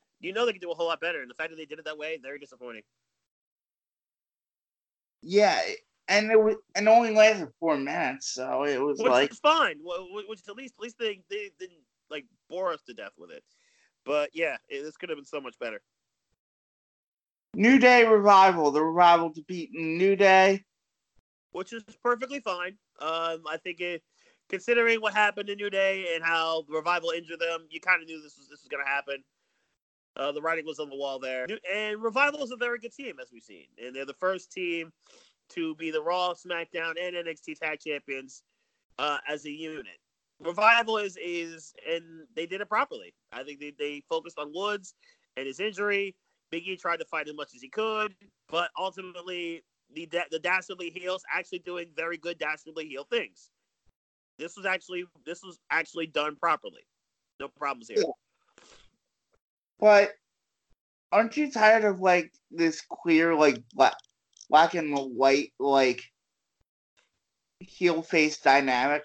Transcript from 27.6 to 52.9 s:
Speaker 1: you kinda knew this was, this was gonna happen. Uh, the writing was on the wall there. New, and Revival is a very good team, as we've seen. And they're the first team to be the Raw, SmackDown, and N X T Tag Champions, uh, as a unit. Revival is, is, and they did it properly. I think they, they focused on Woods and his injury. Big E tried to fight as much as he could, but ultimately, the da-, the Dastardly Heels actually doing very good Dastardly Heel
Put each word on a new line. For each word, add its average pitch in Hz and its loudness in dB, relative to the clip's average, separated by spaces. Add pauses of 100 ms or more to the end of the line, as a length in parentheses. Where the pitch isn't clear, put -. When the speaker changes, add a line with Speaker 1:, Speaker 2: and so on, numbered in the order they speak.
Speaker 1:
you 156 -16
kinda 175 -2
knew 160 -16
this 147 -20
was, 135 -20
this 147 -20
was - -20
gonna 139 -8
happen. 139 -6 (920)
Uh, 139 -6
the 147 -8
writing 160 -4
was 156 -10
on 151 -10
the 135 -14
wall 139 -8
there. 131 -8
New, 214 -8 (160)
and 214 -6
Revival 285 -2
is 240 -10
a 254 -14
very 240 -6
good 226 -18
team, 240 -14
as 127 -18
we've 113 -20
seen. 82 -20 (180)
And 127 -14
they're 135 -10
the 135 -12
first 185 -6
team 170 -8 (580)
to 160 -6
be 160 -8
the 156 -2
Raw, 180 -2
SmackDown, 170 -8
and 180 -8
N 170 -8
X 160 -10
T 160 -14
Tag 156 -8
Champions, 135 -10 (540)
uh, 143 -2 (100)
as 147 -8
a 147 -12
unit. 151 -14 (400)
Revival 220 2
is, 196 -6
is, 165 -10 (160)
and 165 -8
they 165 -8
did 190 -10
it 202 -12
properly. 143 -6 (200)
I 127 -12
think 143 -18
they, 147 -16
they 147 -8
focused 165 -8
on 151 -10
Woods 202 -6 (400)
and 135 -8
his 135 -10
injury. 202 -4 (340)
Big 170 -10
E 190 -8
tried 170 -4
to 160 -10
fight 151 -8
as 151 -10
much 147 -14
as 120 -20
he 135 -20
could, 214 -4 (360)
but 170 -2
ultimately, 180 -10 (300)
the 160 -14
da-, 165 -4
the 160 -4
Dastardly 180 -4
Heels 180 -8 (100)
actually 175 -6
doing 175 -10
very 165 -6
good 165 -10
Dastardly 156 -10
Heel 139 -12